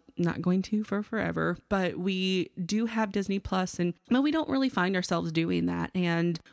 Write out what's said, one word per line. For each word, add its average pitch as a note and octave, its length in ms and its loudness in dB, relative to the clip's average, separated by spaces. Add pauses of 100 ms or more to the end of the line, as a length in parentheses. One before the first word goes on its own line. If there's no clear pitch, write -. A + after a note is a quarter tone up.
(180)
not F3 240 0
going F3+ 220 2
to G#3+ 200 -2
for G3+ 180 -2
forever. E3+ 560 -2 (120)
But F#3+ 280 0
we F#3 540 0 (120)
do G#3+ 220 0
have A3+ 280 0
Disney G3 260 0
Plus, F#3 400 -2
and, F3 140 0 (180)
well, B3 100 4
we D4 100 2
don't D#4 180 0
really C4+ 200 2
find F#3 260 0
ourselves E3+ 360 0
doing E3+ 360 0
that. E3+ 280 -2
And E3+ 420 2 (160)